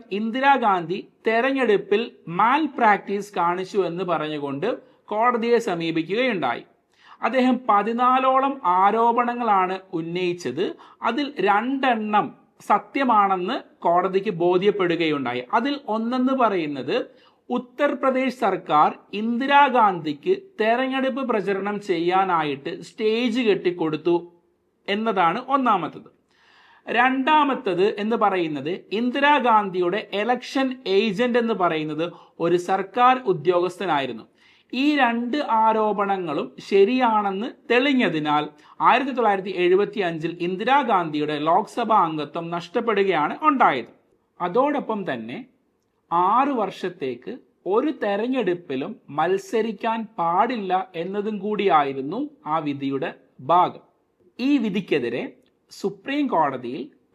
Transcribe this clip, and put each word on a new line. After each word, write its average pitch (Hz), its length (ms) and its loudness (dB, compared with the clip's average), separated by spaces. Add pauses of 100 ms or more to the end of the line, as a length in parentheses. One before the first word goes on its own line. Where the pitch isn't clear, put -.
(120)
ഇന്ദിരാഗാന്ധി 220 960 0 (200)
തെരഞ്ഞെടുപ്പിൽ 233 840 2 (160)
മാൽ 233 380 2 (120)
പ്രാക്ടീസ് 202 580 0
കാണിച്ചു 180 420 -2
എന്ന് 175 260 0
പറഞ്ഞുകൊണ്ട് 151 920 -4 (100)
കോടതിയെ 233 520 2
സമീപിക്കുകയുണ്ടായി. 170 1080 -2 (580)
അദ്ദേഹം 254 380 2 (100)
പതിനാലോളം 254 960 2
ആരോപണങ്ങളാണ് 214 1160 2 (140)
ഉന്നയിച്ചത്. 170 800 -4 (260)
അതിൽ 254 380 -2
രണ്ടെണ്ണം 214 960 0 (320)
സത്യമാണെന്ന് 208 920 0 (180)
കോടതിക്ക് 185 500 2
ബോധ്യപ്പെടുകയുണ്ടായി. 170 1120 0 (100)
അതിൽ 277 340 0
ഒന്നെന്ന് 240 460 -2
പറയുന്നത് 175 720 -2 (440)
ഉത്തർപ്രദേശ് 262 880 -2
സർക്കാർ 175 600 2 (180)
ഇന്ദിരാഗാന്ധിക്ക് 226 1200 2 (240)
തെരഞ്ഞെടുപ്പ് 262 680 0
പ്രചരണം 202 520 -2
ചെയ്യാനായിട്ട് 170 1000 0
സ്റ്റേജ് 226 600 0
കെട്ടിക്കൊടുത്തു 175 920 0 (540)
എന്നതാണ് 214 600 0
ഒന്നാമത്തത്. 208 680 -2 (760)
രണ്ടാമത്തത് 262 1080 0
എന്ന് 220 160 -2
പറയുന്നത് 175 640 -2 (120)
ഇന്ദിരാഗാന്ധിയുടെ 220 1200 0
ഇലക്ഷൻ 247 640 -2 (100)
ഏജന്റ് 220 520 2
എന്ന് 226 140 0
പറയുന്നത് 165 600 -2 (260)
ഒരു 170 180 2
സർക്കാർ 196 600 2
ഉദ്യോഗസ്ഥനായിരുന്നു. 175 1040 -2 (500)
ഈ 285 220 0
രണ്ട് 240 420 0 (120)
ആരോപണങ്ങളും 208 1080 0
ശരിയാണെന്ന് 208 920 2 (200)
തെളിഞ്ഞതിനാൽ 160 760 2 (340)
ആയിരത്തി 247 300 4
തൊള്ളായിരത്തി 208 440 0
എഴുപത്തി 185 440 2
അഞ്ചിൽ 170 400 -4
ഇന്ദിരാഗാന്ധിയുടെ 180 1000 0
ലോക്സഭാ 208 640 2
അംഗത്വം 160 480 -4
നഷ്ടപ്പെടുകയാണ് 196 920 0
ഉണ്ടായത്. 226 440 4 (560)
അതോടൊപ്പം 214 720 0
തന്നെ 120 320 -10 (640)
ആറു 214 400 2
വർഷത്തേക്ക് 190 840 -6 (280)
ഒരു 233 280 0 (100)
തെരഞ്ഞെടുപ്പിലും 202 920 -4 (140)
മത്സരിക്കാൻ 214 1000 -2 (100)
പാടില്ല 185 800 0
എന്നതും 202 440 -6
കൂടിയായിരുന്നു 175 920 0 (160)
ആ 151 120 -2
വിധിയുടെ 139 560 -4 (260)
ഭാഗം. 156 420 0 (580)
ഈ 277 180 2
വിധിക്കെതിരെ 175 760 -2 (360)
സുപ്രീം 269 580 -4
കോടതിയിൽ 143 640 -2 (240)